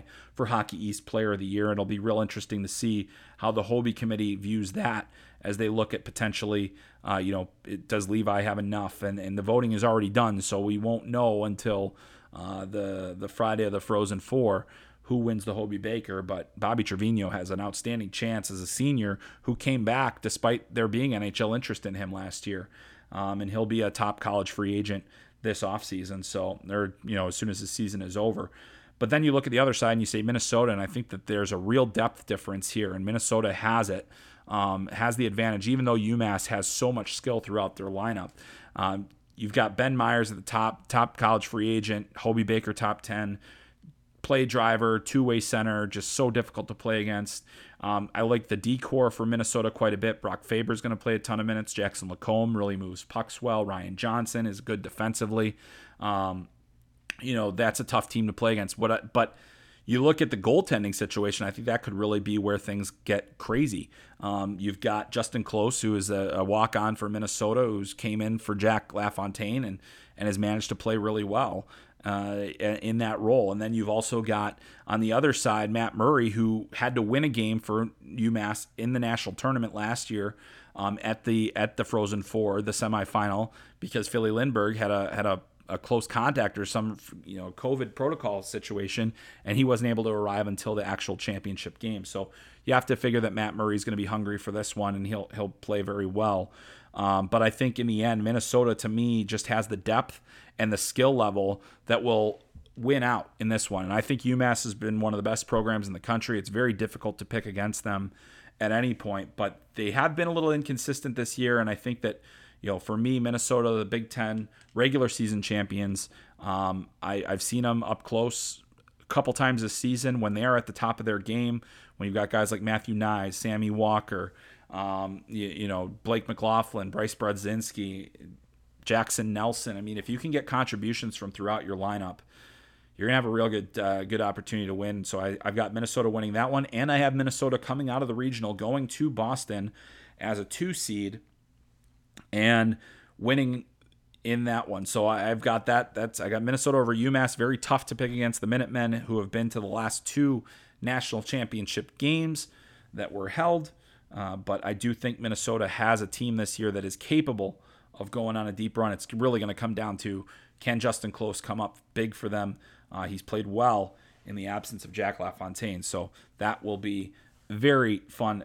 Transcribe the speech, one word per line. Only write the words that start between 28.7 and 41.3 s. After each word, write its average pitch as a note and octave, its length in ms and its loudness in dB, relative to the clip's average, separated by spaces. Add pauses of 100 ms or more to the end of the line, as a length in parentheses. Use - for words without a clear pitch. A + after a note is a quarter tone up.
But A#2+ 100 0
then D3+ 140 4
you D3 80 6
look C3+ 160 4
at B2+ 40 -4
the A#2+ 60 4
other C3 160 6
side A2+ 200 4
and A2+ 100 4
you - 20 2
say A2 160 0
Minnesota, A#2+ 500 4
and G2+ 80 0
I G2 60 -2
think A#2 240 -6
that F#2+ 160 -10
there's G#2 260 0
a F#2+ 60 0
real A#2 300 4
depth A2+ 400 -2
difference G2 420 -4
here, G#2 240 -2
and F#2+ 100 -4
Minnesota A2 480 2
has A2 380 2
it, F#2 180 -4 (400)
um, G2 440 -2
has A#2 240 0
the B2 100 2
advantage, G#2+ 420 0
even C3 180 2
though A#2+ 100 4
UMass A2 520 2
has G2+ 200 -2
so B2+ 240 0
much A#2 240 -4
skill A#2 240 -2
throughout G2+ 380 -2
their G2 100 -6
lineup. F#2+ 440 -4 (440)
Um, G2 320 0 (280)
you've G#2+ 180 -6
got G#2+ 220 4
Ben C3 220 2
Myers A#2 320 4
at G#2 80 -8
the G2 60 -14
top, A2 440 0
top A#2 300 2
college A2 300 4